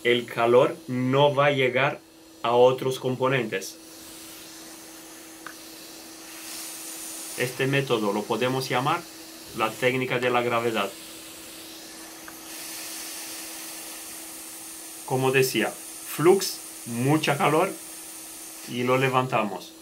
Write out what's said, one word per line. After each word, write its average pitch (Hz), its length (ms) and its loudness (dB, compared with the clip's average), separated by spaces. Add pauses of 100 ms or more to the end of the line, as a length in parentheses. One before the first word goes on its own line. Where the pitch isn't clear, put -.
el 120 220 4
calor 123 500 6 (100)
no 131 480 6
va 143 120 6
a 143 60 6
llegar 131 480 2 (420)
a 117 100 2
otros 127 480 6
componentes. 127 800 0 (3500)
Este 131 280 0
método 131 460 2
lo 104 100 0
podemos 127 460 0
llamar 143 320 2 (560)
la 110 140 2
técnica 127 500 2
de 123 100 2
la 123 120 4
gravedad. 117 480 2 (4000)
Como 131 240 2
decía, 131 400 4
flux, - 880 2 (260)
mucha 139 520 2
calor 156 320 4 (1000)
y 123 140 -4
lo 127 160 4
levantamos. 127 840 0